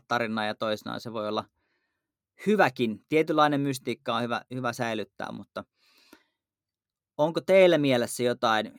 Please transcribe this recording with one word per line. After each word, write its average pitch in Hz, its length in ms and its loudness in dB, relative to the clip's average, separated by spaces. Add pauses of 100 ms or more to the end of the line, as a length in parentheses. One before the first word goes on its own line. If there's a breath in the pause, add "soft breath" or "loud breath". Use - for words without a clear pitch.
tarinaa, 113 380 -2
ja 107 100 -6
toisinaan 113 460 -6
se 110 120 -14
voi 107 140 -6
olla 107 180 -4 (1000)
hyväkin. 131 640 0
Tietynlainen 151 520 2
mystiikka 127 540 -6
on 117 80 -2
hyvä, 117 180 -4 (120)
hyvä 123 200 -6
säilyttää, 113 580 -6
mutta - 320 -14 (1500 soft breath)
onko 160 240 0
teillä 185 360 6
mielessä 123 460 0
jotain, 113 560 0